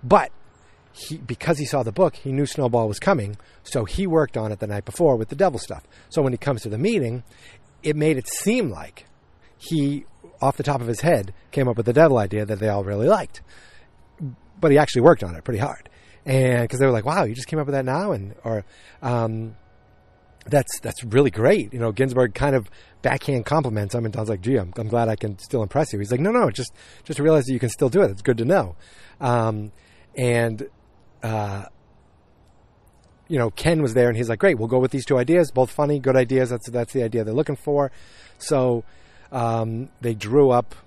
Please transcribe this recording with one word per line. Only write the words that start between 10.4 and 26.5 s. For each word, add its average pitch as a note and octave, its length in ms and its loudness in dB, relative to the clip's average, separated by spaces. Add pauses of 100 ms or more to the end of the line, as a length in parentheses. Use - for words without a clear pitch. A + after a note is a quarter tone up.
off C3+ 160 0
the C3+ 60 -6
top C3+ 180 -2
of A#2 60 -6
his A#2 140 -4
head, A2+ 320 2 (180)
came C3+ 160 0
up A#2 100 -2
with A2+ 80 -2
the A#2 80 0
devil C#3+ 240 6
idea G#2 280 -2
that G2+ 140 -4
they G#2+ 100 0
all G2+ 140 -2
really G2+ 240 -2
liked. F#3 340 0 (1200)
But D#3+ 120 4
he C#3+ 80 8
actually C3 240 2
worked D#3+ 200 8
on F2 120 -8
it E2 80 -14
pretty - 160 -4
hard. C#3 300 -6 (340)
And B2+ 460 2
'cause B2+ 100 -8
they C3+ 60 4
were C3 60 6
like, A2 140 0
"Wow, E3 180 0
you A2 100 -2
just B2+ 140 -10
came D#3+ 100 -4
up D3+ 80 -2
with C#3 80 -4
that C#3 100 -2
now?" D#3+ 280 -2
And, G2+ 320 -6
or, A2 200 -4 (380)
um, A2+ 540 -4 (880)
"That's, - 360 0
that's - 220 -10
really B2 280 4
great." B2 420 2
You B2 60 -8
know, A2+ 120 -2
Ginsburg B2 440 0
kind C#3 200 0
of A2+ 140 -2 (320)
backhand B2 460 -2
compliments A2+ 480 0
him, A#2 100 -2
and G#2+ 80 -6
Don's A2 160 -6
like, G2+ 120 -4
"Gee, B2 160 0
I'm, F2+ 200 -4
I'm A2+ 100 -6
glad A#2 220 0
I G#2+ 60 0
can G#2 240 -8
still A#2+ 240 -4
impress C#3+ 280 -2
you." G#2+ 60 -6
He's G2+ 140 -4
like, B2 80 0
"No, F3 100 0
no, A3 220 2